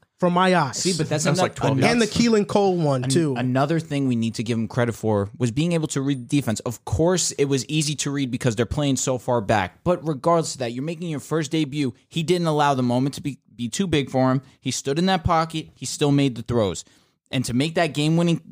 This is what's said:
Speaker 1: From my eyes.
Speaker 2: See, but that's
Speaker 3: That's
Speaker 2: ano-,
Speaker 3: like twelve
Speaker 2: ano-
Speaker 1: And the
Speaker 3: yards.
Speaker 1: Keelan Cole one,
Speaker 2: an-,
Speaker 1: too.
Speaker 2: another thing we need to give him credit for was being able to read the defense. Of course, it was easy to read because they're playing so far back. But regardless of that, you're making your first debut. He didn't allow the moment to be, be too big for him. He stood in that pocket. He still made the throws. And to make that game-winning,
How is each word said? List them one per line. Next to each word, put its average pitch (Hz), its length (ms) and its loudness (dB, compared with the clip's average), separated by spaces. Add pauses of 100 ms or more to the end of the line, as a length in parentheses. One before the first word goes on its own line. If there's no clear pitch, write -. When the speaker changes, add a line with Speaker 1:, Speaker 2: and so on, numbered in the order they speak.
(180)
Speaker 1:
From 180 140 2
my 185 240 4
eyes. 135 220 0
Speaker 2:
See, 180 160 0
but 151 160 -2
that's 151 160 -2
Speaker 3:
That's 175 140 2
Speaker 2:
ano-, 180 40 2
Speaker 3:
like - 120 -2
twelve 139 220 0
Speaker 2:
ano- 135 100 4
Speaker 1:
And 240 140 2
the 220 40 4
Speaker 3:
yards. 214 120 -4
Speaker 1:
Keelan 220 300 4
Cole 196 300 2
one, 139 260 0
Speaker 2:
an-, 131 60 -2
Speaker 1:
too. 143 280 2
Speaker 2:
another 131 440 0
thing 143 260 -2
we 127 80 2
need 113 200 -2
to 123 80 -6
give 117 140 -2
him 110 120 -4
credit 120 260 0
for 104 420 0
was 123 140 0
being 160 220 0
able 156 160 -2
to 143 120 -4
read 135 280 -2
the 147 80 2
defense. 113 240 -2
Of - 240 -8
course, 170 480 0
it 139 120 2
was 135 220 0
easy 151 280 -2
to 143 160 -4
read 139 200 -2
because 120 240 -2
they're 117 100 2
playing 139 300 0
so 127 220 -2
far 120 240 0
back. 98 420 -2
But 175 240 0
regardless 160 480 0
of 127 40 -18
that, 120 120 -4
you're 127 140 -6
making 170 240 -8
your 156 100 -4
first 151 320 -4
debut. 147 420 -2 (140)
He 165 160 -4
didn't 175 240 2
allow 147 280 2
the 127 60 0
moment 127 340 0
to - 60 -12
be, 139 180 -8 (140)
be 117 140 -6
too 196 200 -2
big 143 220 0
for 131 220 2
him. 131 100 0 (200)
He 131 100 -4
stood 139 260 -4
in 175 100 0
that 190 180 0
pocket. 160 500 -2
He - 100 -14
still 147 280 0
made 139 220 2
the 117 80 -10
throws. 104 420 0 (440)
And 127 140 -2
to 123 100 -6
make 151 220 0
that 165 180 0
game-winning, 165 460 2 (120)